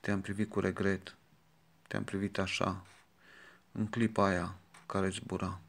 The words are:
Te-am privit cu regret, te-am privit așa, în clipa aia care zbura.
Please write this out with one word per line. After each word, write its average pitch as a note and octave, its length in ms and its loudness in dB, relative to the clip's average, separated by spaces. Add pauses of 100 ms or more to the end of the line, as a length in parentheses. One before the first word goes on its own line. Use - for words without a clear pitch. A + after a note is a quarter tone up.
Te-am G2+ 200 0
privit G2+ 280 -2
cu G#2 100 0
regret, F#2+ 560 0 (720)
te-am G#2 160 -2
privit G2 340 -4
așa, F#2+ 480 0 (880)
în G#2+ 160 0
clipa A2 400 4
aia F2+ 280 2 (300)
care F#2+ 240 2
zbura. F#2 600 -4